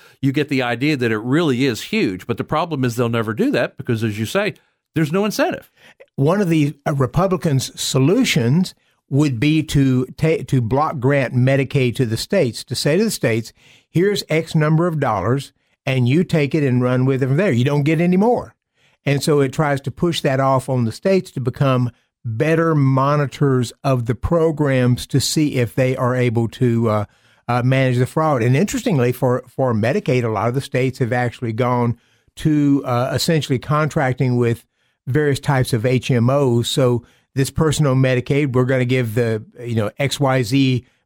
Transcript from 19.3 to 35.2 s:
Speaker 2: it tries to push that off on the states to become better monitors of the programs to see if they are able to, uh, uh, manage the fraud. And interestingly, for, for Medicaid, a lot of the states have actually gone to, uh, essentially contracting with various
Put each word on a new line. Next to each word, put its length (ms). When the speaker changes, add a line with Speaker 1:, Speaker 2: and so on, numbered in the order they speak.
Speaker 2:
it 140
tries 280
to 100
push 280
that 220
off 260
on 160
the 80
states 400
to 80
become 500
better 500
monitors 960
of 220
the 80
programs 920
to 140
see 340
if 200
they 200
are 180
able 360
to, 400
uh, 160
uh, 160
manage 340
the 80
fraud. 380
And 140
interestingly, 560
for, 340
for 260
Medicaid, 520
a 20
lot 220
of 60
the 40
states 400
have 140
actually 400
gone 440
to, 480
uh, 300
essentially 440
contracting 800
with 300
various 340